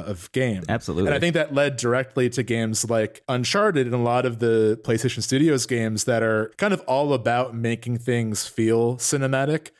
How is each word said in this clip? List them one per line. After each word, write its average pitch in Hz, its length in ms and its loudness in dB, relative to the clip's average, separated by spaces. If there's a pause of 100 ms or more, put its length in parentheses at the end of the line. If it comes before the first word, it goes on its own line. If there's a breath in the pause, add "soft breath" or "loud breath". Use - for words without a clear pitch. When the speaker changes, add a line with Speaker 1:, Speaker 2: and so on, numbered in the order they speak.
Speaker 1:
of 95 240 -10
game. 117 380 -2
Speaker 2:
Absolutely. 98 400 -2
Speaker 1:
And 143 60 2
I 139 40 0
think 170 160 0
that 151 180 0
led 139 240 2
directly 123 540 0
to 123 140 -2
games 113 440 -2
like 113 400 0
Uncharted 139 560 2
and 120 100 -2
a 123 40 0
lot 120 280 2
of 117 120 -4
the 113 460 4
PlayStation 117 400 -2
Studios 139 420 2
games 113 380 -2
that 113 180 0
are 110 340 0
kind 202 160 0
of 185 100 0
all 143 300 0
about 120 400 0
making 117 460 -4
things 117 480 -2
feel 117 520 2
cinematic 139 800 -2